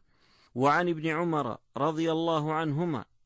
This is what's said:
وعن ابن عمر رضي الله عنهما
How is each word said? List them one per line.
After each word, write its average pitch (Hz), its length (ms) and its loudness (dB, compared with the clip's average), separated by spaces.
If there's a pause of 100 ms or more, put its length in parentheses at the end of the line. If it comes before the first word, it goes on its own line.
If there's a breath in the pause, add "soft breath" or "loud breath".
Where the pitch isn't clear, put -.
(560 soft breath)
وعن 147 340 4
ابن 160 180 -2
عمر 156 500 -2 (200)
رضي 160 340 0
الله 160 420 0
عنهما 156 520 -2 (200)